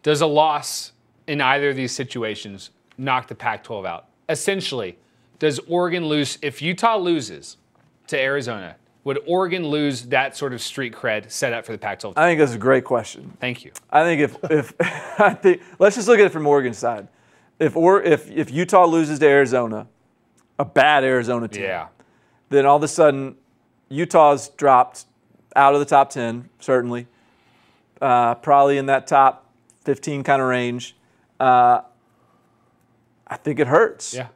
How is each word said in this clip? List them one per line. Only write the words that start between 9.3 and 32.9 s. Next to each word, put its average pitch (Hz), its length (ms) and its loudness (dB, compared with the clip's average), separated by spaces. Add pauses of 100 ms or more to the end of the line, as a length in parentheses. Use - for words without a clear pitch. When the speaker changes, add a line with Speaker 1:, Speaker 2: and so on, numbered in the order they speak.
Speaker 1:
lose 147 400 -4
that 135 300 -2
sort 135 160 -8
of 117 80 -12
street 123 320 -10
cred 107 380 -6
set 127 240 -4
up 117 100 -10
for 117 80 -14
the 104 60 -12
Pac-twelve? 101 400 -10
Speaker 2:
I 160 80 4
think 170 140 2
that's 135 120 2
a 113 60 -8
great 127 260 2
question. 107 560 -8
Speaker 1:
Thank 123 240 -10
you. - 80 -20 (180)
Speaker 2:
I 151 120 4
think 165 180 -2
if, - 160 -4 (140)
if 147 260 -2
<laughs> - 440 -8
I 202 120 6
think, 180 300 0 (160)
let's 202 180 4
just 208 120 -4
look 233 100 6
at 208 80 6
it 175 60 -2
from 156 140 -6
Oregon's 135 320 0
side. 113 300 -6 (500)
If 156 180 -2
or-, 185 260 4
if, 156 280 0
if 151 200 -6
Utah 180 340 4
loses 160 360 0
to 151 60 4
Arizona, 120 600 2 (720)
a 139 60 -2
bad 139 400 4
Arizona 120 440 -2
team, 101 140 -12
Speaker 1:
Yeah. 90 260 -8 (640)
Speaker 2:
then 139 160 4
all 143 100 6
of 147 60 0
a 156 60 -2
sudden 139 480 0 (520)
Utah's 151 640 2
dropped 131 560 2 (500)
out 139 180 6
of 143 60 2
the 143 60 -2
top 139 240 2
ten, 120 380 -8 (120)
certainly, 120 460 -2 (960)
uh, 123 340 2
probably 143 420 4
in 135 80 -4
that 135 200 0
top 135 400 2 (380)
fifteen 143 380 -4
kinda 135 220 0
range. 123 520 -4 (440)
Uh, 123 400 4 (1500)